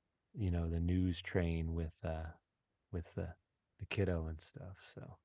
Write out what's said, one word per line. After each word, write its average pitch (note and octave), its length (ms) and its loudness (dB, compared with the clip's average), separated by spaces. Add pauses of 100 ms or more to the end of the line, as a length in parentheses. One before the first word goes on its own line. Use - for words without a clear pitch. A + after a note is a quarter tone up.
(360)
you G2+ 160 2
know, E2+ 180 2
the E2 120 2
news F2+ 400 4
train E2 540 2
with, E2 180 -2 (100)
uh, D#2+ 240 -2 (640)
with F2 240 -4
the, F2 200 -4 (440)
the F#2+ 80 -6
kiddo F2+ 400 2
and E2 140 -4
stuff, - 540 -12
so. - 300 -12